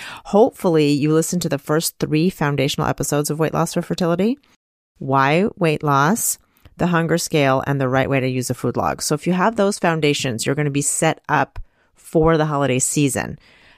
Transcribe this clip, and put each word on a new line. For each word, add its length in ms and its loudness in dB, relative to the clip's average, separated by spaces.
Hopefully 640 2
you 220 2
listened 300 0
to 60 -4
the 100 -2
first 400 -2
three 320 0
foundational 580 -2
episodes 420 -2
of 80 -4
Weight 160 0
Loss 200 -2
for 80 -2
Fertility, 560 -2
Why 480 2
Weight 260 0
Loss, 560 0
The 120 0
Hunger 300 2
Scale, 480 2
and 140 -2
The 80 0
Right 200 0
Way 120 0
to 80 -2
Use 220 -4
a 40 0
Food 220 -4
Log. 260 -2
So 120 -2
if 120 -6
you 60 0
have 240 0
those 220 0
foundations, 680 0
you're 80 0
gonna 160 0
be 120 -2
set 460 -2
up 300 0
for 420 2
the 100 2
holiday 320 0
season. 600 -2